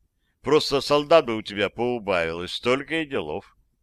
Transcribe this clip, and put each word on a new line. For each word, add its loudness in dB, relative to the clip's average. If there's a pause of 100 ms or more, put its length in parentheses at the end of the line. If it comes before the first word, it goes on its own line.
(420)
Просто 2
солдат 4
бы -2
у -6
тебя -2
поубавилось, -2
столько -2
и -8
делов. -8 (260)